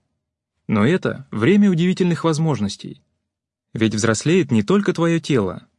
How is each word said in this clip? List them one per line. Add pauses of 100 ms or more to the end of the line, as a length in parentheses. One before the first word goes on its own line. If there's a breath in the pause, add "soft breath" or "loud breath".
(680)
Но
это
время
удивительных
возможностей. (680)
Ведь
взрослеет
не
только
твоё
тело. (100)